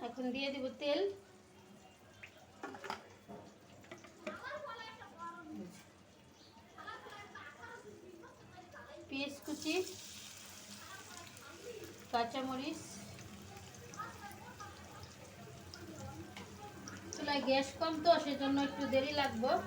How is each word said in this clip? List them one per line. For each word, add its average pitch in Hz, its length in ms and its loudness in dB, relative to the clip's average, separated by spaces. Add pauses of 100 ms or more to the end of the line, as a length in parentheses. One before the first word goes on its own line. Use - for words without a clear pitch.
এখন 247 180 0 (100)
দিয়ে 277 180 4
দিব 269 120 0 (160)
তেল, 294 180 6 (4000)
পেঁয়াজ 277 280 -2 (100)
কুচি, 311 300 2 (2250)
কাঁচামরিচ। 262 720 2 (4000)
চুলায় 285 340 4
গ্যাস 269 220 8 (100)
কম 320 140 6 (100)
তো, 339 80 12 (140)
সেজন্য 277 320 6 (100)
একটু 285 160 2 (100)
দেরি 269 260 8
লাগবে 254 320 6 (160)